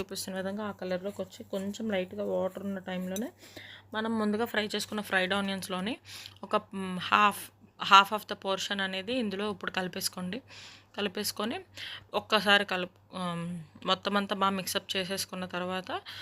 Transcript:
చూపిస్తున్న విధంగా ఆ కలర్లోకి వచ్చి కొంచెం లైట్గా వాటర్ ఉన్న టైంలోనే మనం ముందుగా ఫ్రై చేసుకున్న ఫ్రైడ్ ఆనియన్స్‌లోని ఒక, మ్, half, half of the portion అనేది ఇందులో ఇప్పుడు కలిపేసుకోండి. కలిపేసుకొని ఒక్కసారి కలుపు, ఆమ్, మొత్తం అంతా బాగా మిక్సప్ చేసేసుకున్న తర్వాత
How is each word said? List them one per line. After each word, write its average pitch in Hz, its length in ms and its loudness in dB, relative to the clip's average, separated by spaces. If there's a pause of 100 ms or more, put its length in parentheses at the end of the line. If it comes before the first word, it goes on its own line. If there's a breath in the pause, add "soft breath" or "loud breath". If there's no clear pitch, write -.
చూపిస్తున్న 190 380 -6
విధంగా 196 260 -4
ఆ 202 80 -4
కలర్లోకి 185 480 -4
వచ్చి 196 240 -10
కొంచెం 202 460 -4
లైట్గా 196 340 -2
వాటర్ 185 380 -2
ఉన్న 196 160 -4
టైంలోనే 185 540 -6 (600 loud breath)
మనం 220 240 0
ముందుగా 214 260 2
ఫ్రై 214 220 0
చేసుకున్న 208 340 -4
ఫ్రైడ్ 185 320 2
ఆనియన్స్‌లోని 196 640 -2 (440 loud breath)
ఒక, 214 140 0
మ్, 190 420 -4
half, 208 400 6 (420)
half 196 400 10
of - 120 -12
the 190 140 -4
portion 196 360 0
అనేది 190 300 -2
ఇందులో 208 380 0
ఇప్పుడు 190 200 -6
కలిపేసుకోండి. 185 720 -4 (540 loud breath)
కలిపేసుకొని 208 640 -4 (540 loud breath)
ఒక్కసారి 202 500 6
కలుపు, 185 520 -6
ఆమ్, 175 460 -4 (240)
మొత్తం 185 300 2
అంతా 202 200 2
బాగా 196 140 4
మిక్సప్ 190 460 -2
చేసేసుకున్న 185 500 -4
తర్వాత 185 540 -4 (220 loud breath)